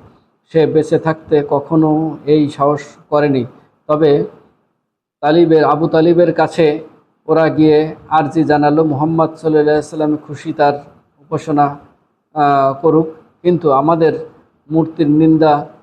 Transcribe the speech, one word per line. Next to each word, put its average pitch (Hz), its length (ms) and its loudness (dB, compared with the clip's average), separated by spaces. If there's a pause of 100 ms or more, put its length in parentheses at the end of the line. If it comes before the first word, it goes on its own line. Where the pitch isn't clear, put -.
(500)
সে 156 160 2
বেঁচে 151 320 0
থাকতে 156 520 -2
কখনো 156 680 0 (100)
এই 147 220 2
সাহস 147 320 -2 (300)
করেনি।' 143 360 0 (400)
তবে 151 380 0 (960)
তালিবের, 160 440 2
আবু 147 240 0
তালিবের 165 440 2
কাছে 156 480 0 (480)
ওরা 156 200 2
গিয়ে 151 460 2 (140)
আর্জি 151 360 0
জানালো, 147 400 2
'মুহাম্মদ 160 460 -2
সাল্লাল্লাহু 156 320 -2
আলাইহি 151 220 0
ওয়াসাল্লাম 151 320 -4
খুশি, 147 360 -12
তার 143 220 0 (460)
উপাসনা, 147 460 -2 (680)
আহ, 139 380 0
করুক, 156 340 0 (360)
কিন্তু 165 280 0
আমাদের 156 420 2 (580)
মূর্তির 160 400 -2
নিন্দা 156 560 2 (160)